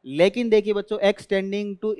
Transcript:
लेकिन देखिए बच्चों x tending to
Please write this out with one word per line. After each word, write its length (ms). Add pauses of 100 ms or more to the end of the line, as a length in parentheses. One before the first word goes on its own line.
लेकिन 440
देखिए 240
बच्चों 320
x 220
tending 520
to 200